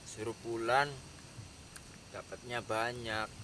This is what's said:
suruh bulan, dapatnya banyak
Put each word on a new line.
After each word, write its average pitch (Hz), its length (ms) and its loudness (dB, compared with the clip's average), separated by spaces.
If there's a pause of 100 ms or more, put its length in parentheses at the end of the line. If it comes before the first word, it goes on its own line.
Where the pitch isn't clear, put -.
suruh 110 400 -2
bulan, 120 480 6 (1200)
dapatnya 120 480 -4
banyak 113 640 2 (180)